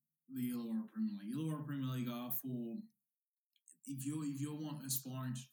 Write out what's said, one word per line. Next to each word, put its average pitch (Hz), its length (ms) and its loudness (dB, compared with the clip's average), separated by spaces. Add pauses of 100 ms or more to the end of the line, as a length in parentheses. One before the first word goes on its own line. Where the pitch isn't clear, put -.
(320)
the 123 200 2
Illawarra 113 400 0
Premier 107 260 2
League. 104 160 -4
Illawarra 151 320 2
Premier 139 240 2
League 123 180 2
are 120 220 -2 (120)
for, 120 340 0 (1120)
if 135 180 -2
you're, 151 200 2
if 139 160 0
you 147 140 0
want 151 320 -4
aspiring 127 480 0
to - 80 -4 (100)